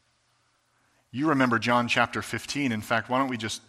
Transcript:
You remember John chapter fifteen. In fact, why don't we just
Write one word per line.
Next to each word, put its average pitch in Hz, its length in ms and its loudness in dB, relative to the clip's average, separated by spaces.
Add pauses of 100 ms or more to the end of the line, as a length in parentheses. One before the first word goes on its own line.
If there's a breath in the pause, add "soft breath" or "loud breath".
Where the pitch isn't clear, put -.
(1120)
You 139 180 -2
remember 131 300 4
John 120 300 2
chapter 117 320 2
fifteen. 127 520 -4
In 107 100 -4
fact, 113 260 -2
why 127 100 0
don't 135 100 0
we 123 100 -4
just 110 300 -8